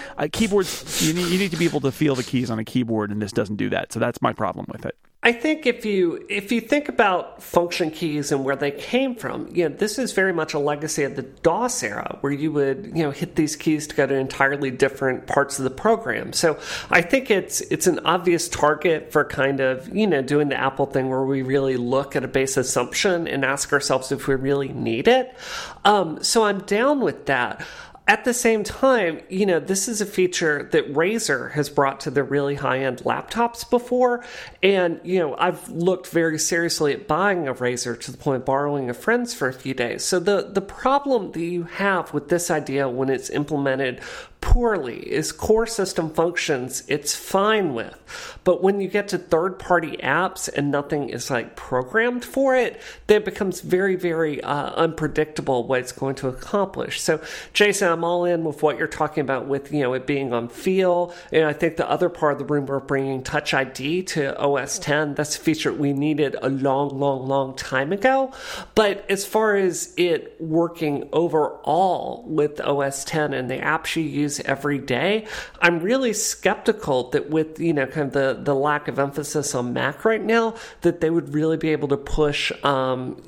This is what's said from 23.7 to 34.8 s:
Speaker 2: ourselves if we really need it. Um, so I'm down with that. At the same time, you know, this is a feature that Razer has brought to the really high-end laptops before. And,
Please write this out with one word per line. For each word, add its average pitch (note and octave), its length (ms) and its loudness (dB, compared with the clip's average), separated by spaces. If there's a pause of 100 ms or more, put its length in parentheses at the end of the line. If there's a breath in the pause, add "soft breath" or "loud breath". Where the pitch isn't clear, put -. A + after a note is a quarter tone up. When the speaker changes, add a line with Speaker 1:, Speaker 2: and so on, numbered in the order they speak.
Speaker 2:
ourselves C3+ 380 2
if C3 140 -4
we C#3 100 2
really C3+ 320 0
need B2 380 0
it. B3+ 300 4 (480 loud breath)
Um, F#3+ 400 4
so A3+ 200 4
I'm G3+ 160 2
down B3 400 2
with D#3+ 260 -2
that. B2 360 0 (460 loud breath)
At G#3+ 160 4
the B3 100 2
same A3+ 300 2
time, G3+ 640 2
you F#3+ 180 0
know, E3+ 140 4
this F#3 260 -2
is A3 140 -4
a G3+ 60 -2
feature F3 640 0
that D3 200 2
Razer D3+ 600 0
has D3 180 -2
brought C#3 300 2
to D3+ 100 -6
the C3+ 140 2
really C#3+ 320 0
high-end C3 480 -2
laptops G#3+ 640 -2
before. A#3+ 560 2 (400 loud breath)
And, F3+ 400 2